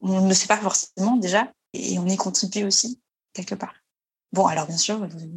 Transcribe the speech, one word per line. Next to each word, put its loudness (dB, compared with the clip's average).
on 4
ne 6
sait 2
pas 4
forcément 0
déjà, 2
et -4
on 0
y 2
contribue -2
aussi 0
quelque -10
part. -10
Bon, 4
alors 0
bien -6
sûr, -2